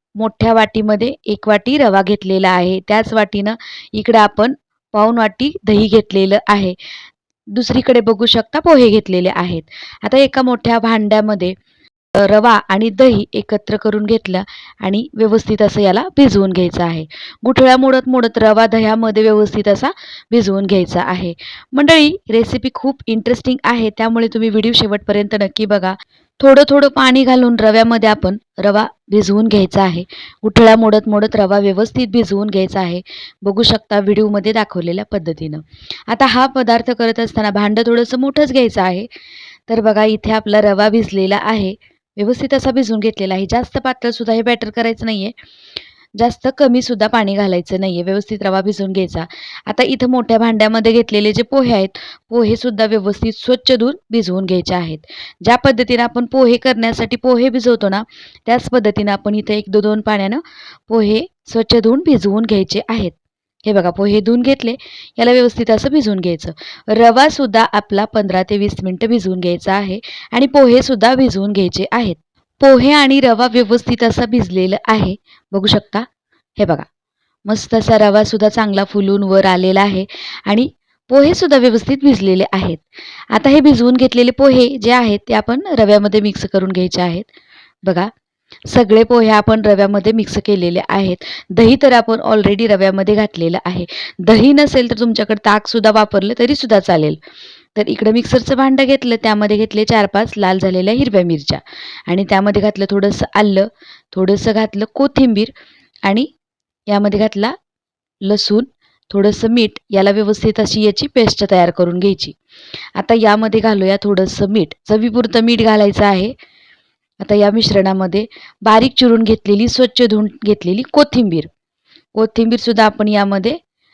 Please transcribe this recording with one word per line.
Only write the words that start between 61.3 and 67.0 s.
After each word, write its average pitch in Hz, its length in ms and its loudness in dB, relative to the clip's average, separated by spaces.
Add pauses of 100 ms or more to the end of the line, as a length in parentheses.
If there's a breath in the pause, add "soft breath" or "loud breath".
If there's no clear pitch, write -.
स्वच्छ 226 300 -2
धुवून 233 300 2
भिजवून 202 360 0
घ्यायचे 196 460 -2
आहेत. 208 240 -6 (540)
हे 214 60 0
बघा, 180 180 0
पोहे 202 300 0
धुवून 233 220 0
घेतले, 247 320 -2 (440 loud breath)
याला 240 140 2
व्यवस्थित 247 380 2
असं 220 200 0
भिजवून 214 300 0
घ्यायचं. 170 320 -6 (360 loud breath)
रवासुद्धा 226 840 2